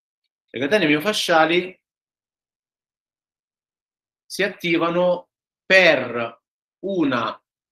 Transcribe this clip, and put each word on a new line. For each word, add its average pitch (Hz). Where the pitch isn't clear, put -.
Le 117
catene 165
miofasciali 165
si -
attivano 175
per 127
una 135